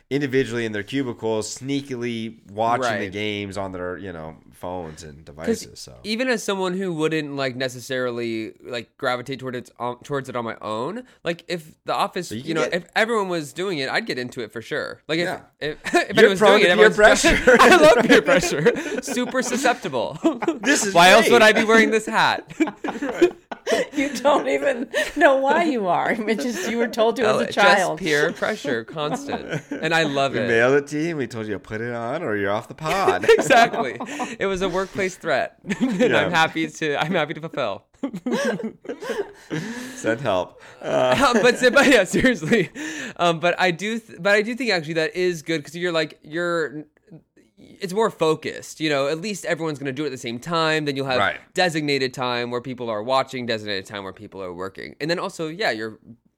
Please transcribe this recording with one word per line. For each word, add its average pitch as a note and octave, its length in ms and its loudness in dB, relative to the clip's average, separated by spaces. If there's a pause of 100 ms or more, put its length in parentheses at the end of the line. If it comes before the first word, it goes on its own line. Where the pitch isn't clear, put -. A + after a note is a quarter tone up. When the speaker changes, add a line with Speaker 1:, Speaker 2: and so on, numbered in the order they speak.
Speaker 1:
individually B2+ 560 0
in A2 80 -4
their G#2 100 -4
cubicles, A2+ 760 -4
sneakily B2 920 -6
watching A2+ 480 0
the G#2+ 80 -4
Speaker 2:
Right. F#2 60 -10
Speaker 1:
games G2+ 460 -6
on G2 140 -6
their, F2+ 260 -6
you F#2+ 140 -12
know, D#2+ 240 -12 (160)
phones E2+ 500 -10
and D2+ 240 -18
Speaker 2:
'Cause D2 100 -20
Speaker 1:
devices. G#3+ 440 -6
So - 140 -18 (100)
Speaker 2:
even A3+ 240 -4
as A3+ 140 -2
someone F#3+ 320 -2
who F#3+ 200 -4
wouldn't, D#3 420 -2
like, C3+ 180 -4
necessarily, B2 1000 -6 (120)
like, A#2+ 320 -10
gravitate B2+ 440 -4
toward B2+ 160 -8
it, A#2+ 220 -12
um, A#2+ 260 -6
towards C3+ 240 -6
it B2 80 -10
on A#2+ 80 -4
my A2+ 180 -6
own, C3 400 -6 (220)
like, E3+ 240 -6
if D#3+ 240 -8 (120)
The D#3 100 -6
Office, F3 360 -4
Speaker 1:
But A2 80 -8
you C3 60 -10
Speaker 2:
you D#3+ 100 -4
Speaker 1:
can D#3 80 2
Speaker 2:
know, - 80 0
Speaker 1:
get - 40 0
Speaker 2:
if F3 100 -4 (120)
everyone G#3+ 320 2
was D#3 240 -6
doing F3+ 260 -6
it, C3+ 120 -4
I'd F#3+ 160 -2
get C#3+ 120 -6
into B2 220 -8
it A2 120 -10
for A2+ 100 -10
sure. G#2+ 460 -8
Like, E3 100 -2
if, F3 80 -2
Speaker 1:
Yeah. F#3 140 -6 (200)
Speaker 2:
if, D3 240 -8
<laughs> - 0 -
if - 100 -2
Speaker 1:
You're B3 240 2
Speaker 2:
anyone's G3+ 200 6
Speaker 1:
prone G3+ 120 6 (100)
Speaker 2:
doing - 20 6
Speaker 1:
to F3 80 6
Speaker 2:
it, F3+ 60 4
Speaker 1:
peer G#3+ 100 8
Speaker 2:
everyone's G#3 360 6
just D#4 220 2
Speaker 1:
pressure. B3 160 8
Speaker 2:
<laughs> - 0 -
I C4+ 160 10
love D#4 300 8
peer C4+ 160 6
Speaker 1:
<laughs> F3 100 2
Speaker 2:
pressure. A#3+ 680 0
Super B3 400 -2
susceptible. F#3+ 800 -2
<laughs> C#4 400 -2
Speaker 1:
This C4+ 240 2
is G3 80 -2
Speaker 2:
Why F3 160 10
else G#3+ 200 8
would A#3+ 120 8
Speaker 1:
great. G#3+ 140 8
Speaker 2:
I A3+ 40 4
be A3+ 40 2
wearing A3 260 4
this A3 160 0
hat? E3 520 0
<laughs> - 0 -
Speaker 3:
<laughs> C#4+ 760 0 (600)
You C#4+ 220 -2
don't C4 340 2
even C#4 400 -2 (280)
know C#4+ 200 6
why C#4+ 280 2
you A#3 240 0
are. C#3+ 240 2
It's A3 300 -2
just G#3+ 280 -4
you A#3 80 -2
were A#3 100 0
told A3 280 0
to C4 80 -2
Speaker 2:
Oh, C4 120 4
Speaker 3:
as - 60 0
a - 100 -2
Speaker 2:
just - 60 -10
Speaker 3:
child. F#3 400 4
Speaker 2:
peer D#3 340 0
pressure, C#3 500 -4
constant. D#3 800 -6 (100)
And E3 240 -4
I D#3+ 100 2
love C#3 280 0
Speaker 1:
We A#2 60 -2
Speaker 2:
it. G#2+ 100 0
Speaker 1:
mailed A#2+ 280 6
it C#3+ 120 2
to D3 100 -6
you E3 120 -2
and D#3 80 -6
we B2 80 -2
told A2 200 -8
you G#2+ 60 -6
to F#2+ 60 -4
put A2 240 -10
it A#2+ 100 -6
on A#2+ 300 -6
or A#2 140 -2
you're G2 140 0
off G#2+ 180 -4
the C3 60 -18
pod. E3+ 560 0
Speaker 2:
<laughs> A4 80 8
Exactly. A3+ 600 2 (400)
It F#3+ 80 -2
was F#3+ 160 -2
a F#3+ 80 0
workplace F#3 460 -4
threat. C3+ 400 -4 (120)
<laughs> F#3+ 120 -4
And A3 200 0
Speaker 1:
Yeah. F#3 240 4
Speaker 2:
I'm F3+ 60 -2
happy D#3+ 360 0
to, D#3 320 -4
I'm D3+ 140 -2
happy D#3 220 -2
to D#3+ 60 -12
fulfill. B2 440 -6 (180)
<laughs> B3 1900 -6
Speaker 1:
Send A2+ 240 -4
help. F#2+ 400 -2 (200)
Uh, A#3+ 540 2
Speaker 2:
Um, A#3 80 2
but, A#3+ 180 4 (120)
but C4+ 160 6
yeah, A3+ 160 6
seriously. D#3+ 680 2 (460)
Um, E3+ 240 0
but F3 180 0
I F#3 120 2
do, G3+ 280 -4
th-, - 220 -16
but G3+ 140 2
I G#3+ 80 4
do A#3 120 -6
think A#3 160 -2
actually E3 240 -2
that D#3+ 220 -2
is F3+ 260 0
good, D#3 220 -4
'cause D3+ 100 -16
you're, F3 180 -4
like, D#3+ 300 -2
you're, D#3 600 -4 (760)
it's - 340 -12
more G#3 180 0
focused, D#3 680 -4
you D#3 80 -2
know, C#3 200 0
at D#3+ 120 -4
least G3+ 240 -8
everyone's D#3 340 -4
gonna C3+ 140 -6
do D3 120 -6
it - 20 -4
at C3 60 -4
the B2+ 60 -10
same A#2+ 200 -6
time. D#3+ 460 0
Then C#3+ 120 -2
you'll C3+ 100 -4
have C3 120 2
Speaker 1:
Right. F#2 200 2 (160)
Speaker 2:
designated D3 600 0
time B2 360 -4
where A#2+ 100 -4
people B2 280 -8
are G#2+ 140 -4
watching, C3 440 -2
designated G#2 400 -4
time G2+ 180 -10
where F#2+ 80 -10
people F#2+ 300 -16
are F2+ 100 -10
working. E2+ 480 -12
And D#3 100 -4
then F3 80 -2
also, E3+ 300 -8
yeah, E3+ 220 -4
you're A2 280 -8 (400)